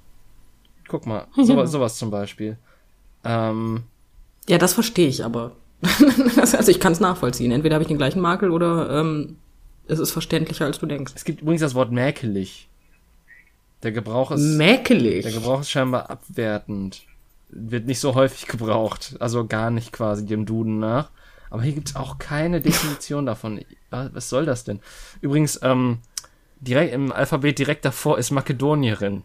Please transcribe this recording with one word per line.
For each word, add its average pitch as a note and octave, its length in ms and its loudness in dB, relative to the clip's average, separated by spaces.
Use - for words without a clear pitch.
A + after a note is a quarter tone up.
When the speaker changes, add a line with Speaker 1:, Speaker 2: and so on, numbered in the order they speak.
Speaker 1:
Guck - 180 -6
mal, A2 260 -6
Speaker 2:
<laughs> - 60 -4
Speaker 1:
sowa-, A#3 300 6
sowas B2+ 300 0
zum A2+ 120 -4
Beispiel. G#2 480 -6
Ähm. A2+ 600 -2
Speaker 2:
Ja, E3+ 100 6
das F3 160 4
versteh F3+ 340 2
ich C3 160 -2
aber. A#2 280 -6
<laughs> A#3+ 540 4
Das, B3 200 6
also A3 160 6
ich - 80 6
kann's F3 200 2
nachvollziehen. C3 520 0
Entweder D3+ 240 2
hab D3+ 60 2
ich D#3 60 -2
den D#3 100 -2
gleichen C#3+ 240 0
Makel F3+ 300 2
oder, E3+ 380 2
ähm, D3+ 380 -2
es D#3 120 -2
ist - 120 -2
verständlicher, D#3+ 540 -2
als C#3+ 140 -4
du E3 60 -6
denkst. C#3 300 -6
Speaker 1:
Es - 80 -18
gibt D#3+ 180 -6
übrigens D#3 200 0
das C#3 140 0
Wort B2+ 160 0
mäkelig. A#2+ 760 -4
Der A2+ 80 -4
Gebrauch A#2 400 -2
ist D3 100 0
Speaker 2:
Mäkelig? D3+ 840 4
Speaker 1:
der A2 100 -4
Gebrauch A#2+ 280 -2
ist C#3+ 80 -8
scheinbar B2+ 400 -2
abwertend. G#2 920 -6
Wird A2+ 360 -8
nicht B2+ 140 -2
so B2+ 160 0
häufig C3 320 2
gebraucht. A2 720 -2
Also A#2 260 -2
gar A2 260 -2
nicht A#2 220 -4
quasi G#2+ 320 -2
dem G#2+ 200 -2
Duden A2 340 -2
nach. A#2 300 -2
Aber A2+ 140 -6
hier D3 100 0
gibt's D3+ 220 -8
auch C3+ 240 -10
keine D#3+ 420 -2
Definition D3 640 -2
davon. G#2+ 340 -6
Was A#2+ 400 -8
soll C#3 160 0
das C3 200 -2
denn? G#2 140 -6
Übrigens, D3 420 0
ähm, B2+ 360 2
direkt C3 340 2
im C3+ 180 0
Alphabet C#3 460 0
direkt C#3+ 280 0
davor C3+ 340 0
ist B2 120 -2
Makedonierin. B2+ 920 0